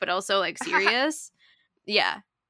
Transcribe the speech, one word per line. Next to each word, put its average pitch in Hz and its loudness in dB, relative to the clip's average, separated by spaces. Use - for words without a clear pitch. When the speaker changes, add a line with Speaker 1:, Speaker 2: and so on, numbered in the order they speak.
Speaker 1:
but 185 -2
also, 196 0
like, 175 -2
Speaker 2:
<laughs> 240 2
Speaker 1:
serious. 302 -2
Yeah. 180 2